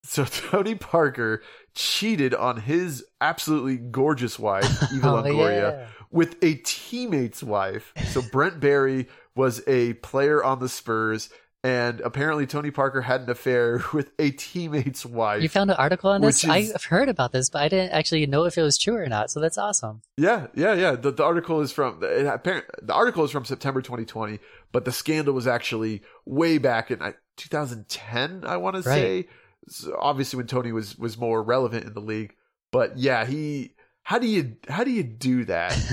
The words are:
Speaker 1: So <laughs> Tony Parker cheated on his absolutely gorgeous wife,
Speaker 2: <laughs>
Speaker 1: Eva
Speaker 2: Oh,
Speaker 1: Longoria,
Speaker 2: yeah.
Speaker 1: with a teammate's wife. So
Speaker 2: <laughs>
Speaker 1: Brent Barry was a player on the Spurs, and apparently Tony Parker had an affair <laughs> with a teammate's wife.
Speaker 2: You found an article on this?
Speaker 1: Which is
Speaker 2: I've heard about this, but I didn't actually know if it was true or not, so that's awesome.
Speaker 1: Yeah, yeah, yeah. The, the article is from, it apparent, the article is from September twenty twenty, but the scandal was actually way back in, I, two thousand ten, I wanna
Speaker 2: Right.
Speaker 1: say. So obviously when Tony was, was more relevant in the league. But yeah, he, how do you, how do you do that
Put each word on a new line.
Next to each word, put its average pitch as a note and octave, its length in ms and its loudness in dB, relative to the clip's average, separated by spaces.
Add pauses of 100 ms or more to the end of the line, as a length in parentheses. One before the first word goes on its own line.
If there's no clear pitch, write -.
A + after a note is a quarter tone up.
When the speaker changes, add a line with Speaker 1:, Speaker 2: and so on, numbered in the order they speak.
Speaker 1:
So - 220 -2
<laughs> - 40 -8
Tony G3+ 460 -2
Parker C3 640 0 (320)
cheated D3+ 640 0
on A#2 260 -2
his D3 420 -2 (160)
absolutely C#3+ 580 0
gorgeous B2 600 0
wife, G2+ 280 0 (180)
Speaker 2:
<laughs> C#3 100 -2
Speaker 1:
Eva C3+ 160 2
Speaker 2:
Oh, - 140 2
Speaker 1:
Longoria, D3 480 2
Speaker 2:
yeah. C3 160 -12 (240)
Speaker 1:
with E3 320 2
a D#3 120 4
teammate's F3 880 -4
wife. G#2 520 -4 (180)
So C3 100 0
Speaker 2:
<laughs> A2+ 100 -12
Speaker 1:
Brent D#3 280 0
Barry C3+ 480 2 (280)
was B2+ 320 2
a A#2+ 280 4
player C#3+ 480 2
on C3 160 2
the B2+ 100 -4
Spurs, A2 600 -2 (360)
and A#2+ 360 0
apparently C#3+ 440 0
Tony D3 260 -4
Parker C3+ 300 0
had C3 200 0
an A#2+ 80 -8
affair A#2+ 580 2
<laughs> - 60 -6
with D3 260 -2
a D3 120 4
teammate's D3 760 -4
wife. A2+ 360 0
Speaker 2:
You D#3+ 60 0
found G3 240 2
an F3+ 60 2
article F3+ 340 2
on G3 80 2
this? C#3+ 240 4
Speaker 1:
Which D#3+ 100 4
is G#3+ 200 2
Speaker 2:
I've - 100 -6
heard A3 240 4
about C#3 240 0
this, B2+ 180 0
but D3 120 -2
I D3+ 80 2
didn't F#3 240 2
actually D#3 320 2
know C#3+ 180 2
if E3+ 140 0
it E3 40 4
was D3 160 4
true A3+ 200 2
or E3+ 100 -4
not, A2 240 0
so D3 80 -6
that's D#3+ 180 0
awesome. B2 440 -2 (160)
Speaker 1:
Yeah, F3 360 2
yeah, F#3+ 200 4
yeah. F3+ 180 4
The, C3 200 0
the C#3+ 120 2
article E3 380 2
is C3+ 100 -2
from, B2 320 -2
it B2 240 2
apparent, C#3 380 -2 (160)
the - 120 -4
article F#3 300 4
is C3 80 0
from C3+ 140 -6
September C3 360 -2
twenty A#2+ 220 -8
twenty, G#2+ 360 -8 (340)
but B2 100 2
the B2+ 80 -4
scandal D3 420 0
was B2+ 140 0
actually A2+ 540 -2 (240)
way D#3+ 320 2
back B2 340 2
in, G2+ 100 -4
I, G2 120 -6 (240)
two - 100 -16
thousand B2 400 -6
ten, C3 580 -6
I F3+ 120 -4
wanna F#3+ 220 -2
Speaker 2:
Right. F#3 40 -8
Speaker 1:
say. F#3 440 2 (420)
So - 280 -10
obviously C3+ 380 -2
when B2 120 -6
Tony A#2 260 -2
was, A2 240 -6
was A2 200 -6
more A2+ 240 0
relevant A#2 440 0
in G#2+ 80 -14
the G#2 80 -12
league. G#2+ 320 -8 (400)
But B2 240 2
yeah, B2+ 280 2
he, D3 500 -6 (280)
how A3 160 -2
do A#3+ 80 0
you, D#3 300 0 (100)
how F3+ 160 -2
do C4+ 80 -2
you G#3+ 120 -2
do B2 420 -2
that F2 340 -2 (140)